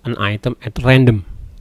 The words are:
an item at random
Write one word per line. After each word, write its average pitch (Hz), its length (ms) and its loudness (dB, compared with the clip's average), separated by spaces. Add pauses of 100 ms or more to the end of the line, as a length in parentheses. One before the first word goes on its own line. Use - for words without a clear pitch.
an 117 120 -6
item 107 440 -4
at - 160 -10
random 123 480 4 (340)